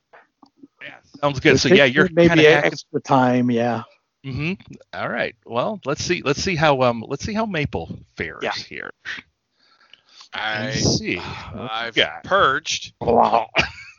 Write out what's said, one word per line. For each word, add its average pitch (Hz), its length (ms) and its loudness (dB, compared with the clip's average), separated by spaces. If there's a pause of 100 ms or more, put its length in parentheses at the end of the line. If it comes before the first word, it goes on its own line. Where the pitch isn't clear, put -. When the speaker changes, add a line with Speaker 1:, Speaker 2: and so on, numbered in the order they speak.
(840)
Speaker 1:
Yeah, 139 120 -18 (260)
sounds 143 180 -2
good. 135 200 6
So, 139 100 0
yeah, 139 160 8
you're 143 260 2
Speaker 2:
Maybe 170 180 6
Speaker 1:
kinda 160 140 6
hacking 147 300 6
Speaker 2:
extra - 280 -8
time, 123 500 2
yeah. 117 320 -2 (420)
Speaker 1:
Mm-hmm. 143 280 -6 (400)
All 101 160 -6
right. 208 260 -4 (100)
Well, 165 400 -4
let's 139 180 -4
see. 175 220 -2
Let's 143 160 0
see 190 140 -2
how, 143 260 2
um, 117 260 0
let's 131 160 -8
see 220 100 -8
how 226 120 -4
Maple 147 540 -6 (180)
fares 80 260 -8
Speaker 2:
Yeah. 104 100 -4
Speaker 1:
here. 50 380 -12 (1400)
Speaker 3:
I, 107 320 -4
Speaker 1:
Let's 151 320 -2
see 196 200 -4
what 87 80 -10 (280)
you - 180 -12
Speaker 3:
I've 113 240 -8
Speaker 1:
got. 82 280 0
Speaker 3:
purged. 160 760 -2
Speaker 1:
Wow. 113 500 2 (500)